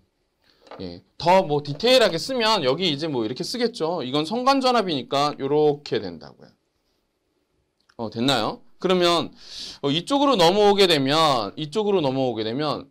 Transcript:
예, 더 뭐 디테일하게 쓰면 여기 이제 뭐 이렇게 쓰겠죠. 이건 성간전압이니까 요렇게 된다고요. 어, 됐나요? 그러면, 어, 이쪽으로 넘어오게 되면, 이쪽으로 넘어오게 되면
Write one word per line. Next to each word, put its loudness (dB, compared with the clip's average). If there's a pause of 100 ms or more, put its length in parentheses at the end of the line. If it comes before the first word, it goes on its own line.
(800)
예, -14 (160)
더 4
뭐 -2
디테일하게 2
쓰면 -2
여기 0
이제 -4
뭐 -2
이렇게 -6
쓰겠죠. -4
이건 -2
성간전압이니까 0
요렇게 0
된다고요. -14 (1500)
어, -8
됐나요? -4 (180)
그러면, 2 (500)
어, -2
이쪽으로 0
넘어오게 4
되면, 2
이쪽으로 -2
넘어오게 -2
되면 -4